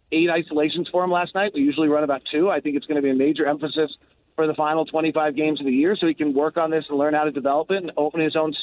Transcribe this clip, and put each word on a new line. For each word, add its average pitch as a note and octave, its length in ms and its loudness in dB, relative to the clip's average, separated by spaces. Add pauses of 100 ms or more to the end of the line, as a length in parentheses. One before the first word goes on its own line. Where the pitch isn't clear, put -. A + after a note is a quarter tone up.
(120)
eight E3 180 2
isolations D#3+ 640 0
for F3+ 120 0
him F3+ 80 0
last F3 240 -2
night. G3 180 0
We D3 80 0
usually D3 260 2
run D3+ 160 2
about C#3 180 -2 (100)
two. E3 180 2
I E3 100 0
think C#3+ 160 -2
it's C#3+ 100 -6
gonna D3 160 -2
be C#3 100 2
a C3 40 2
major D3 300 2
emphasis D3 460 -2 (440)
for D#3 120 2
the D#3 60 0
final D#3 320 0
twenty-five D#3 500 0
games D3+ 240 0
of C#3+ 60 -6
the C3+ 80 0
year, D#3+ 260 2
so F3 80 2
he E3 60 2
can D3 200 -2
work D3 240 0
on D#3+ 140 0
this D#3+ 180 0
and D3 80 -2
learn D3 160 2
how D3+ 120 2
to D#3 60 -2
develop C#3 400 0
it F#3+ 120 2
and D#3+ 140 -8
open D#3 240 0
his D#3 140 0
own D#3 280 0